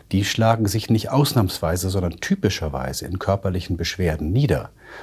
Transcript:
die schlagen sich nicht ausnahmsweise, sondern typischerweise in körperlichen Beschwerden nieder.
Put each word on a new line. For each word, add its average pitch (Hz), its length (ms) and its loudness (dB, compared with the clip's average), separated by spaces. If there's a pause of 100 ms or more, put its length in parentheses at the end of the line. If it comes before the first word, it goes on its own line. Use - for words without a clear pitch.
(120)
die 98 120 2
schlagen 113 420 2
sich 107 240 0
nicht 113 200 2
ausnahmsweise, 95 800 2
sondern 90 300 -2
typischerweise 73 840 -2
in 90 120 -6
körperlichen 92 580 -2
Beschwerden 82 560 -2
nieder. 117 380 2 (320)